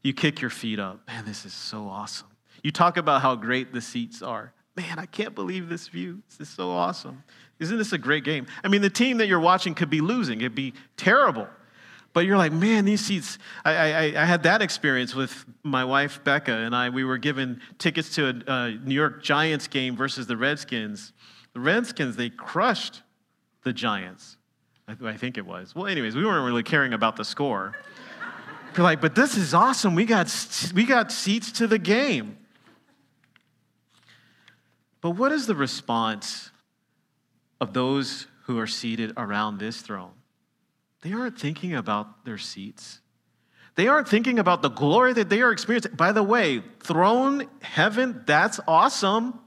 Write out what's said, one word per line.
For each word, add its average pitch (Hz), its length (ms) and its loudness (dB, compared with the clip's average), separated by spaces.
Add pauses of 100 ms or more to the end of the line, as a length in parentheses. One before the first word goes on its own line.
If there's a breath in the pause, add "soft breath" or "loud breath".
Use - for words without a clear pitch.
You 135 120 -2
kick 151 280 -2
your 123 80 -4
feet 107 300 -6
up. 98 260 -10
"Man, 117 200 -12
this 104 200 -12
is 92 80 -16
so 107 340 -12
awesome." 98 420 -12 (340 soft breath)
You 147 80 -4
talk 175 260 4
about 147 240 2
how 131 140 2
great 120 360 -4
the 120 100 -6
seats 117 420 -8
are. 113 280 -10 (240)
"Man, 170 220 -10
I 175 80 -10
can't 208 300 -8
believe 185 340 -8
this 175 180 -10
view. 180 400 -10
This - 220 -18
is - 0 -
so 90 220 -6
awesome. 131 520 -4 (360 soft breath)
Isn't 180 180 -4
this 214 160 -2
a 160 60 -2
great 143 240 0
game?" 139 240 -2 (160 loud breath)
I 196 40 -2
mean, 202 140 4
the 196 80 4
team 240 280 2
that 220 100 2
you're 180 120 4
watching 175 360 4
could 156 160 0
be 156 100 2
losing. 160 400 0
It'd 120 140 -4
be 135 180 -4 (240 loud breath)
terrible. 190 500 4 (680 loud breath)
But 175 120 4
you're 196 120 4
like, 165 140 4
"Man, 202 340 4
these 208 200 2
seats," 185 320 -4 (260 loud breath)
I, 160 120 2
I, 160 140 4
I, 151 340 2
I - 20 6
had 170 160 4
that 202 220 4
experience 127 500 0
with 131 320 -6 (160)
my 135 220 0
wife, 139 400 0
Becca, 147 280 0
and 113 240 -2
I. 123 140 2
We 131 140 -2
were 131 160 -2
given 131 420 -4 (160 loud breath)
tickets 160 380 -2
to 143 140 2
a, 123 220 -6
a 123 200 -2 (120)
New 135 120 -2
York 147 260 0
Giants 151 460 0
game 131 280 -4
versus 131 300 -6
the 120 100 -4
Redskins. 117 800 -4 (400 soft breath)
The 123 60 -10
Redskins, 156 560 -2
they 120 160 -4
crushed - 720 -4 (600)
the 127 100 -2
Giants. 95 640 -6 (500)
I, 107 160 -14
I 110 140 -8
think 123 220 -8
it 95 80 -12
was. 90 260 -14
Well, 185 140 -8
anyways, 123 280 -4
we 160 80 0
weren't 175 220 0
really 120 160 0
caring 135 320 0
about 110 220 0
the 107 100 -8
score. 104 500 -4 (1000 loud breath)
We're 175 60 6
like, 156 180 6
"But 151 140 2
this 254 200 4
is 165 200 2
awesome. 214 400 4
We 208 100 4
got 220 220 4
s-, - 440 -6
we 196 140 4
got 240 260 2
seats 220 420 -2
to 226 120 0
the 214 140 2
game." 180 580 0 (2750 soft breath)
But 170 100 -2
what 247 200 2
is 277 160 -2
the 208 80 2
response 113 960 -2 (1080)
of 101 140 -6
those 131 540 -2 (160)
who 120 160 -4
are 110 80 -4
seated 113 500 -6
around 104 400 -4
this 110 240 -8
throne? 92 320 -12 (880)
They 175 120 -8
aren't 247 260 -6
thinking 160 340 -6
about 107 500 -4
their 110 140 -10
seats. - 640 -14 (720 soft breath)
They 190 140 2
aren't 285 200 4
thinking 233 300 2
about 180 240 4
the 143 80 2
glory 196 440 4
that 214 160 2
they 208 120 4
are 247 100 6
experiencing. - 440 -2
By 175 160 4
the 214 100 2
way, 196 400 4 (200)
throne, 240 680 2 (140)
heaven, 214 640 0
that's 165 400 4
awesome. 202 800 4